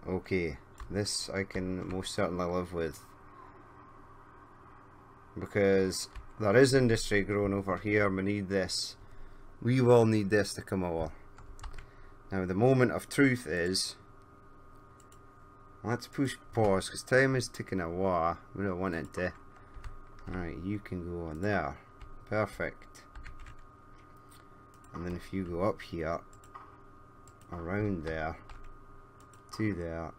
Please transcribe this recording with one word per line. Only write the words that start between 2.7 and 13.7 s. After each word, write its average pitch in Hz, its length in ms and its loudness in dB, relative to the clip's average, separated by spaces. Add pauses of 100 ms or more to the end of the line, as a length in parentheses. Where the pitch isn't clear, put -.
with. 82 260 -4 (2500)
Because 95 680 2 (280)
there 104 200 4
is 131 160 8
industry 113 500 4
growing 101 300 2
over 98 240 0
here, 104 320 4
we 95 140 0
need 98 260 -2
this. 95 480 -2 (640)
We 123 180 4
will 120 260 10
need 107 260 4
this 104 240 4
to - 60 -10
come 95 220 -2
over. 82 280 -2 (1200)
Now 95 160 -2
the 92 80 -2
moment 123 380 6
of 82 160 -4
truth 131 400 4
is... 87 480 0 (1900)